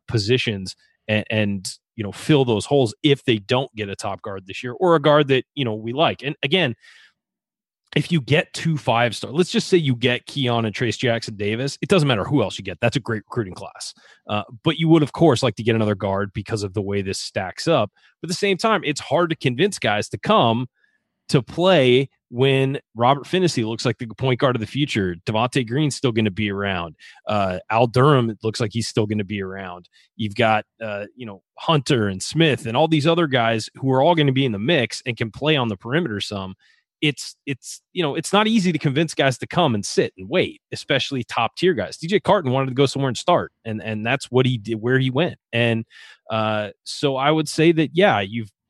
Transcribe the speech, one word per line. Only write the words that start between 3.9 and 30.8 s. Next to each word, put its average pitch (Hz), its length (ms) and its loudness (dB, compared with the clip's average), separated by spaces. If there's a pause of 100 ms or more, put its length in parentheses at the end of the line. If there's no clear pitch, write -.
top 98 260 -10
guard 98 240 -12
this 95 160 -14
year 123 120 -8
or 175 200 2
a 156 60 4
guard 147 280 6
that, 131 160 2 (120)
you 143 80 -2
know, 113 100 -2
we 110 180 -8
like. 135 300 0
And 147 200 -6
again, 156 340 0 (1200)
if 156 160 -2
you 170 80 2
get 131 320 0
two 165 240 -2
five 120 400 0
star, - 140 -10
let's 165 200 -2
just - 180 -2
say 190 80 4
you 139 200 2
get 120 300 -2
Keon 120 380 -2
and 107 100 -2
Trace 117 220 -4
Jackson 117 400 -2
Davis, 110 440 -4
it - 80 -8
doesn't 156 200 4
matter 107 160 2
who 139 180 0
else 92 160 -4
you 101 60 -12
get. 92 160 -10
That's 117 160 2
a 131 40 -2
great 110 240 -6
recruiting 95 300 -6
class. - 400 -16 (340)
Uh, 104 160 -2 (180)
but 160 160 0
you 160 100 0
would, 160 140 8
of 135 100 -2
course, 147 300 4
like 120 140 0
to 120 60 -8
get 113 120 2
another 107 200 2
guard 98 380 -4
because 104 300 -6
of 95 120 -8
the 107 80 -4
way 101 200 -4
this 95 160 -6
stacks - 480 -8
up. 131 240 2 (300)
But - 60 -14
at - 20 -10
the 180 60 -4
same 202 220 0
time, 214 280 0
it's 143 160 -4
hard 165 300 0
to 160 60 -4
convince 147 420 0
guys 104 320 -2
to - 80 -10
come 127 500 2 (640)
to 135 120 4
play 139 680 4 (220)
when 135 480 0 (160)
Robert 123 320 2
Finney 180 220 2 (140)
looks 110 240 -4
like 117 120 -2
the 123 80 -10
point 127 340 -2
guard 127 160 2
of 117 40 -2
the 107 60 -4
future. 104 500 -2 (100)
Devontae 120 400 0
Green's 135 280 0
still 127 180 0
gonna 110 180 2
be 101 200 -4
around. 95 460 -4 (300)
Uh, 98 320 -2 (120)
Al 113 160 4
Durham, 127 440 4
it 104 120 -8
looks 110 180 -2
like 113 120 -4
he's 113 160 -4
still 110 180 0
gonna 107 180 -2
be 98 180 -6
around. 92 460 -12 (280)
You've 104 180 -6
got, 110 300 2 (160)